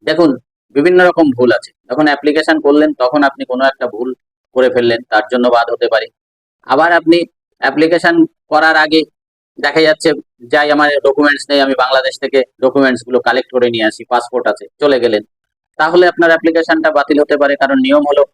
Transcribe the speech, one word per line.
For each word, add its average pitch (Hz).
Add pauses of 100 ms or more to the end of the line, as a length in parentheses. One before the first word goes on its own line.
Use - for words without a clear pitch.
দেখুন, 156 (320)
বিভিন্ন 180
রকম 165
ভুল 123
আছে। - (200)
যখন 151
অ্যাপ্লিকেশন 151
করলেন, 147
তখন 135
আপনি 139
কোনো 127
একটা -
ভুল 123 (400)
করে 127
ফেললেন, 117
তার 127 (100)
জন্য 123
বাদ 120
হতে 117
পারে। 113 (560)
আবার 156
আপনি 170 (360)
অ্যাপ্লিকেশন 170 (220)
করার 156
আগে 156 (580)
দেখা 151
যাচ্ছে, 156 (360)
"যাই, 147
আমার 147 (140)
ডকুমেন্টস 143
নেই, 143
আমি 135
বাংলাদেশ 131
থেকে 135 (180)
ডকুমেন্টসগুলো 127
কালেক্ট 120
করে 123
নিয়ে 113
আসি, 110
পাসপোর্ট 123
আছে", 104 (140)
চলে 143
গেলেন, 113 (540)
তাহলে 349
আপনার 170
অ্যাপ্লিকেশনটা 165
বাতিল 143
হতে 147
পারে। 143
কারণ 139
নিয়ম 262
হলো -